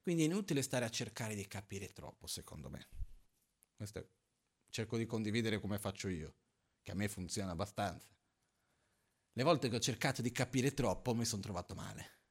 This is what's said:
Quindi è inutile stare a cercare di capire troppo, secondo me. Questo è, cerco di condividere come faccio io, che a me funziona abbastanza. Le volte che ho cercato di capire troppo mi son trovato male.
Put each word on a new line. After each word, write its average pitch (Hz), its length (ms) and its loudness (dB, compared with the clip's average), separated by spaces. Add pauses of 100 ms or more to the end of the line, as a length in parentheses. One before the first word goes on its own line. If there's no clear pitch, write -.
Quindi 170 220 4
è 156 40 8
inutile 170 340 2
stare 131 240 2
a 113 60 0
cercare 110 440 -4
di 101 140 -4
capire 98 460 -8
troppo, - 320 -12
secondo - 420 -8
me. - 200 -10 (840)
Questo 104 240 -8
è, - 80 -10 (640)
cerco 113 260 -2
di 113 100 2
condividere 110 520 2
come 98 220 -2
faccio - 260 -4
io, 78 280 -2 (480)
che 95 100 -10
a - 20 -4
me 101 140 0
funziona 95 420 -4
abbastanza. 95 560 -2 (1300)
Le 117 100 0
volte 139 260 6
che 107 60 2
ho 113 60 2
cercato 131 420 2
di 123 80 2
capire 131 420 2
troppo 117 420 2
mi 117 100 2
son 104 160 0
trovato 92 340 -4
male. - 460 -10 (100)